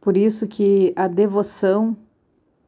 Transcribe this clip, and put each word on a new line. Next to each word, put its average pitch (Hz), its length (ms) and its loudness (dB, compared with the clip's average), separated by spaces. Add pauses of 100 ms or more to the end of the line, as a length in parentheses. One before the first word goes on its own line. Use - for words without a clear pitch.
Por 196 160 0
isso 214 300 0
que 196 480 2
a 190 140 -2
devoção 202 880 0 (720)